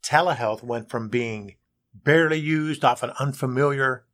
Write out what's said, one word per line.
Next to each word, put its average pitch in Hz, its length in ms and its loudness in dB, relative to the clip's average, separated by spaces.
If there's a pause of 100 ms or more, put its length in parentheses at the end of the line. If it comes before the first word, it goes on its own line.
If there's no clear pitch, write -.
Telehealth 135 600 2
went 117 260 -6
from 113 180 -4
being 110 480 -4 (380)
barely 156 440 2
used, 156 460 -2
often 120 360 2
unfamiliar 135 840 0 (100)